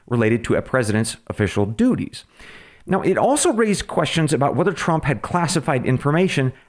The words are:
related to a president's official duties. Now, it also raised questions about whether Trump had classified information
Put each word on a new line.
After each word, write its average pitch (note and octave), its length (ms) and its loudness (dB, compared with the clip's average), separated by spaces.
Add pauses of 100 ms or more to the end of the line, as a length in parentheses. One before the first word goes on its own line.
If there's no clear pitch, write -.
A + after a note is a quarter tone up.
related A#2 380 0
to G#2+ 120 0
a - 60 0
president's A2 540 0 (120)
official G#2 380 0
duties. A3 600 -2 (600)
Now, F#3+ 160 0
it - 160 0
also C#4 360 2
raised G#3+ 340 0
questions D#3 460 0
about C#3 240 0
whether F3 160 2
Trump D#3+ 320 -2
had C3+ 160 0
classified D#3 640 -2
information C#3 680 0 (160)